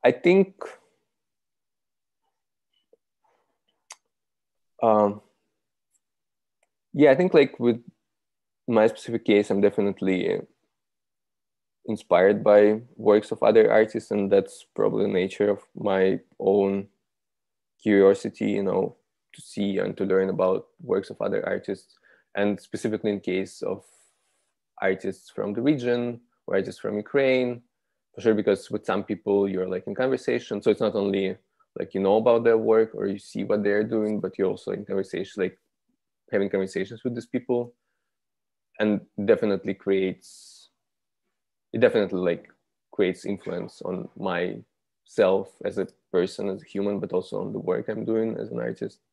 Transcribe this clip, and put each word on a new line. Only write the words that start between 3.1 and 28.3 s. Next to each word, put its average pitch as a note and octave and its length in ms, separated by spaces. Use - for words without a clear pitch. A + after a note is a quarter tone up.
um, G#2 400
yeah, C#3 180
I C3+ 40
think, F3+ 200
like, C#3 240
with A#2+ 200
my A2 200
specific A#2 360
case, G#2 280
I'm G2+ 100
definitely F#2+ 800
inspired G2+ 580
by G#2 360
works G#2+ 360
of A2 100
other A2 300
artists, A2 400
and G2+ 200
that's - 440
probably G#2 280
the G#2 80
nature F#2+ 380
of G2+ 140
my F#2+ 440
own G2 480
curiosity, G2+ 680
you G2+ 100
know, G2 340
to - 80
see G2 380
and G2 180
to G2+ 80
learn F#2+ 240
about F#2 380
works G2 300
of G#2+ 100
other G#2 240
artists, G2 540
and G2+ 240
specifically - 500
in G2+ 100
case F#2 440
of G2+ 200
artists F#2+ 520
from G#2 220
the A2 80
region A#2+ 600
or - 100
artists G2 240
from G#2 180
Ukraine, B2+ 680
for - 80
sure, A2 140